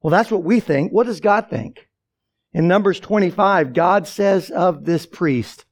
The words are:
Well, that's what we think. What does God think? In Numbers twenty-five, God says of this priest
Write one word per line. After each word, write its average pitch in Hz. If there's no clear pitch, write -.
Well, 156
that's 214
what 196
we 214
think. 147
What 220
does 202
God 208
think? -
In 165
Numbers 196
twenty-five, 190
God 190
says 196
of 175
this 165
priest -